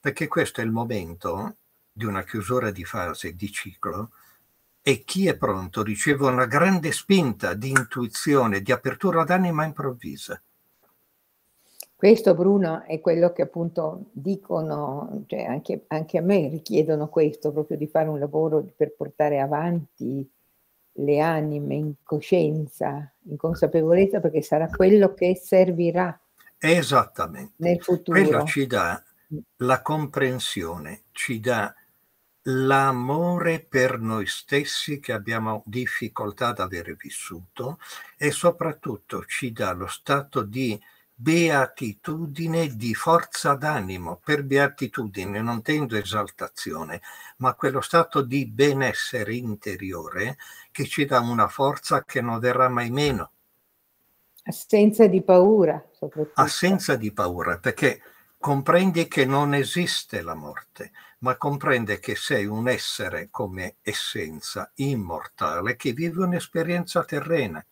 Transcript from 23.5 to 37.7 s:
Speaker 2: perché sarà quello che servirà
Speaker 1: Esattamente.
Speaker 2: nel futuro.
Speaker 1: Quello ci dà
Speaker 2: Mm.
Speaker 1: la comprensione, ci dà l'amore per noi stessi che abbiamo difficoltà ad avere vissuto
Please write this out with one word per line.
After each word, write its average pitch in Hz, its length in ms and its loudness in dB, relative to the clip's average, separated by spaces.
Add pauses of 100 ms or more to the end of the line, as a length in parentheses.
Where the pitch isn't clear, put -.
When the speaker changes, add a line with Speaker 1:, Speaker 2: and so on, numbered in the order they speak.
Speaker 2:
perché 156 220 2
sarà 156 260 0
quello 196 460 6
che 180 200 2
servirà 175 840 2 (380)
Speaker 1:
Esattamente. 151 1000 2
Speaker 2:
nel 170 260 2
futuro. 175 380 2
Speaker 1:
Quello 147 240 4
ci 143 220 0
dà 87 360 -2 (300)
Speaker 2:
Mm. 151 60 -8 (180)
Speaker 1:
la 127 240 2
comprensione, 127 1300 -4
ci 117 280 -6
dà 110 340 -2 (680)
l'amore 139 1160 2
per 127 380 2
noi 110 280 -2
stessi 143 720 -4
che 120 140 -6
abbiamo 110 500 -4
difficoltà 117 840 -6
ad 117 100 -6
avere 87 360 -6
vissuto - 840 -12 (400)